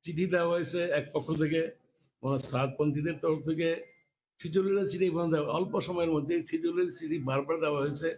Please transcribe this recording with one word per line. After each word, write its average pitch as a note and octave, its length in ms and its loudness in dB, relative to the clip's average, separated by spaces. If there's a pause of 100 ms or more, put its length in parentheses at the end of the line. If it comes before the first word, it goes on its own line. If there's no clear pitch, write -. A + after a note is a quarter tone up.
চিঠি E3 300 -2
দেওয়া E3+ 220 4
হয়েছে F3 240 -2 (200)
এক C#3+ 140 -4
পক্ষ D3+ 140 -2 (140)
থেকে, D#3+ 200 2 (600)
মানে, C3+ 160 0 (120)
সাতপন্থীদের D3 720 0
তরফ D#3 160 2 (100)
থেকে E3 180 0 (720)
ছিচল্লিশটা F#3+ 520 2
চিঠি F3+ 240 2
বন্ধ E3+ 180 0
দেওয়া, D3 160 0 (100)
অল্প F#3 140 -2 (140)
সময়ের E3+ 280 0
মধ্যে D3+ 200 0 (140)
ছিচল্লিশ E3+ 400 0 (100)
চিঠি D#3+ 180 -4 (120)
বারবার C#3+ 340 0
দেওয়া D3 200 2
হয়েছে D3 240 -2 (100)